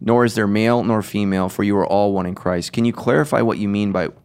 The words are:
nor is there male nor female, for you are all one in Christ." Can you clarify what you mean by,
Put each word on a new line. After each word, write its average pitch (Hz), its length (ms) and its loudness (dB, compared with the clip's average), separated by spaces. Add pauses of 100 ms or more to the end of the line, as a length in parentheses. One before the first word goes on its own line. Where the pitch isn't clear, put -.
nor 120 240 2
is 110 100 0
there 107 120 0
male 110 380 2
nor 107 180 0
female, 98 460 -2
for 101 160 -4
you 101 120 2
are 95 100 2
all 101 260 2
one 92 140 -2
in 90 80 -6
Christ." 90 380 -4
Can 117 120 0
you 117 80 2
clarify 135 480 0
what 117 180 0
you 104 100 -2
mean 104 220 0
by, 92 160 -2 (180)